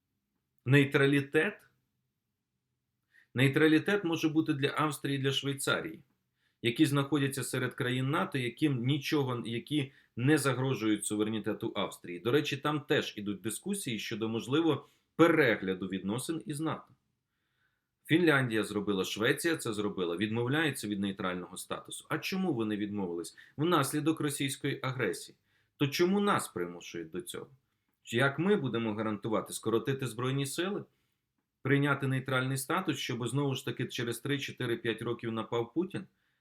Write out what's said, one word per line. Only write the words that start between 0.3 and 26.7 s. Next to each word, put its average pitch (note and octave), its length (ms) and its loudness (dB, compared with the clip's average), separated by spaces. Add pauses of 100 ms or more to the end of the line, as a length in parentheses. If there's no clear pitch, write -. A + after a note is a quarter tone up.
Нейтралітет? C#3 960 4 (1700)
Нейтралітет D#3 680 6
може E3 240 2
бути D#3 260 2
для C#3 220 0
Австрії C#3+ 420 0
і C3+ 40 -4
для C3+ 100 2
Швейцарії, C3 680 -2 (640)
які A#2+ 240 4
знаходяться C#3 580 2
серед B2+ 300 -2
країн B2+ 360 -2
нато, F#3 280 -2
яким B2 480 0
нічого, C3+ 600 0
які C3 460 -4 (240)
не C#3 220 6
загрожують A#2+ 680 0
суверенітету G#2+ 680 -2
Австрії. F2 440 -6
До F#2+ 120 -2
речі, C#3+ 260 2
там D3+ 240 -2
теж C3 360 0
ідуть G2+ 240 -6
дискусії C3+ 580 -6
щодо, A2 300 -4
можливо, C3+ 600 0 (280)
перегляду G#2 720 4
відносин G2+ 580 -4
із C#3+ 140 -6
нато. C#3+ 260 -6 (1200)
Фінляндія C3+ 580 4
зробила, G2 400 0
Швеція D3+ 520 0
це A#2 160 -4
зробила, F#2+ 440 -2
відмовляється A#2+ 720 -2
від G2+ 120 -2
нейтрального F#2 560 -4
статусу. - 520 -10
А D#3 100 -2
чому F#3 360 -2
вони G#2+ 220 -2
відмовились? G2 600 -6 (200)
Внаслідок D3+ 640 2
російської C#3 600 -4
агресії. B2 540 -2 (400)
То C#3+ 100 2
чому F3 340 2
нас G3 280 0
примушують F2 600 -8